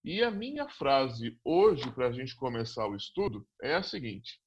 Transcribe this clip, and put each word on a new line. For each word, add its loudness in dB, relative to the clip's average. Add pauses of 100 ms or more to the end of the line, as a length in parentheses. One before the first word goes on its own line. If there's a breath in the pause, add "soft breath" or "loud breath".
E 0
a 4
minha -6
frase 0
hoje, 6
pra 0
gente -8
começar -4
o -4
estudo, -4 (140)
é -2
a 0
seguinte -8